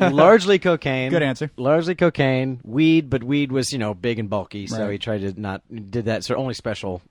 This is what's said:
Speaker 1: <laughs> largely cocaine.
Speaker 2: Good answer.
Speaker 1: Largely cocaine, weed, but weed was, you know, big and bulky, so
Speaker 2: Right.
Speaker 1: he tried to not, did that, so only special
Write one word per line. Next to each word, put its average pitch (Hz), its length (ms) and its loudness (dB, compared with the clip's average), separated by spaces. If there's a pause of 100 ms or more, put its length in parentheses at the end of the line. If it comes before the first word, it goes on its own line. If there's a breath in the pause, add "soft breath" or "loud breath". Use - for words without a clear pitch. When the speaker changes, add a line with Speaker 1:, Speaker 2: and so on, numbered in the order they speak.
Speaker 1:
<laughs> - 0 -
largely 180 580 6
cocaine. 135 520 0
Speaker 2:
Good 165 120 2
answer. 143 360 -2
Speaker 1:
Largely 160 360 0
cocaine, 131 720 0
weed, 151 460 4
but 123 120 -2
weed 139 300 0
was, 131 180 -2
you 139 80 -4
know, 107 140 -2
big 107 260 -4
and 107 120 -6
bulky, 101 380 -6
so 110 160 -4
Speaker 2:
Right. 101 80 -4
Speaker 1:
he 101 60 -6
tried 107 220 -4
to 98 180 -6
not, 98 220 -8 (100)
did 107 360 -8
that, 110 180 -2
so - 120 -4
only 131 180 -4
special 98 560 -8